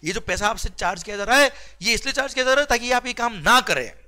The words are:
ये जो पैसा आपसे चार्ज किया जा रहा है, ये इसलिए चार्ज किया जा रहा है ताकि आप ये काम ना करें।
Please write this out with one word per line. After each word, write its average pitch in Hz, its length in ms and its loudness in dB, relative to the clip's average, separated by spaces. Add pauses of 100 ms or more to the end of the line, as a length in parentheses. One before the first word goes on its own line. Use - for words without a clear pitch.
ये 156 80 -6
जो 202 80 -4
पैसा 190 280 -2
आपसे 220 220 -2
चार्ज 185 340 -4
किया 208 140 -10
जा 202 60 -4
रहा 233 140 4
है, 277 140 6 (300)
ये 226 120 0
इसलिए 262 200 -2
चार्ज 269 200 -2
किया 262 120 0
जा 262 60 4
रहा 269 100 4
है 294 60 0
ताकि 240 240 0
आप 247 140 2
ये 247 80 -6
काम 233 200 -4
ना 214 280 4
करें। 135 320 -2 (140)